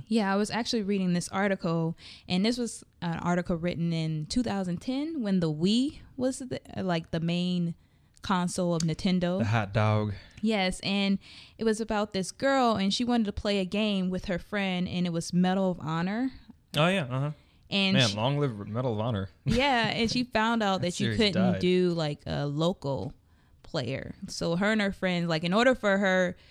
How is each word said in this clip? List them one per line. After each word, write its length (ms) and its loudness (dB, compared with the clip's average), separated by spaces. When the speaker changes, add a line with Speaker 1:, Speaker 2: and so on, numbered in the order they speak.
Speaker 1:
Yeah, 240 2
I 60 2
was 120 0
actually 340 -2
reading 300 0
this 160 -2
article, 680 -2
and 160 0
this 120 0
was 280 -8
an 180 -4
article 380 0
written 340 -2
in 360 -2
two 160 0
thousand 340 -4
ten 440 -4
when 200 0
the 100 2
Wii 480 0
was 240 -2
the, 220 -8
like, 300 -2
the 80 -2
main 540 0
console 540 0
of 80 -2
Nintendo. 560 0
Speaker 2:
The 60 2
hot 280 0
dog. 400 2
Speaker 1:
Yes, 400 0
and 380 0
it 80 -6
was 160 2
about 320 -2
this 180 -4
girl, 440 4
and 180 0
she 100 0
wanted 220 2
to 80 -4
play 260 0
a 60 0
game 440 0
with 160 -4
her 140 -2
friend, 480 -2
and 180 -2
it 60 -2
was 220 -4
Medal 380 4
of 100 -6
Honor. 500 -2
Speaker 2:
Oh, 100 4
yeah, 220 0
uh-huh. 220 -2
Speaker 1:
And 280 2
Speaker 2:
Man, 120 6
Speaker 1:
she 60 -4
Speaker 2:
long 240 0
live 300 -2
Medal 240 -2
of 80 -2
Honor. 360 -2
<laughs> 80 -10
Speaker 1:
Yeah, 440 2
and 200 0
she 140 0
found 400 0
out 180 2
Speaker 2:
That 120 0
Speaker 1:
that 80 -6
you 120 2
Speaker 2:
series 40 0
Speaker 1:
couldn't 360 4
Speaker 2:
died. 80 0
Speaker 1:
do, 300 4
like, 340 -2
a 220 -2
local 640 -2
player. 520 -6
So 280 -2
her 160 0
and 100 2
her 120 0
friend, 340 -2
like, 160 0
in 100 0
order 220 6
for 220 2
her 380 2